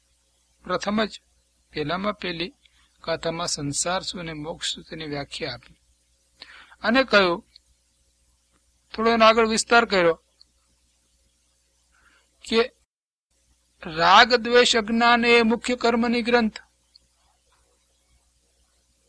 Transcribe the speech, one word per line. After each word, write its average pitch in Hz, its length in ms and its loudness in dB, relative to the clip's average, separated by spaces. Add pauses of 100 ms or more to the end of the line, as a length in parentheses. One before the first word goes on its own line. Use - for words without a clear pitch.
(640)
પ્રથમ - 400 -4
જ 208 80 -8 (600)
પહેલામાં 180 480 -6
પહેલી 175 320 -8 (520)
ગાથામાં 165 500 -6
સંસાર 165 480 -4
શું - 180 -12
અને 165 160 -12
મોક્ષ 156 320 -10
શું - 160 -10
તેની 160 280 -14
વ્યાખ્યા 143 420 -10
આપી - 240 -20 (1040)
અને 233 220 2
કહ્યું, 196 360 2 (1500)
થોડો 226 160 -2
એનો 226 160 4
આગળ 220 280 4
વિસ્તાર 233 320 2
કર્યો 170 300 2 (2250)
કે 453 160 0 (1200)
રાગ, 180 540 4
દ્વેષ, 240 380 2
અજ્ઞાન 233 500 2
એ 233 180 4
મુખ્ય 233 340 0
કર્મની 233 520 0
ગ્રંથ. 226 300 0 (2500)